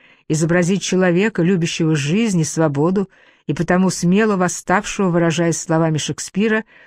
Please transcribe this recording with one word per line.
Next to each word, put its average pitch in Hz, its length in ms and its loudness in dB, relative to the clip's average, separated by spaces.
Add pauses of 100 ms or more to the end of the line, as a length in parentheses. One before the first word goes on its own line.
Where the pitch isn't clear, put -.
(280)
изобразить 175 540 0
человека, 185 600 0
любящего 165 540 0
жизнь 175 440 0
и 156 40 0
свободу, 160 680 0 (360)
и 156 60 -2
потому 180 380 0
смело 196 460 2
восставшего, 185 760 -2
выражаясь 170 500 0
словами 160 380 0
Шекспира, 214 640 -4 (220)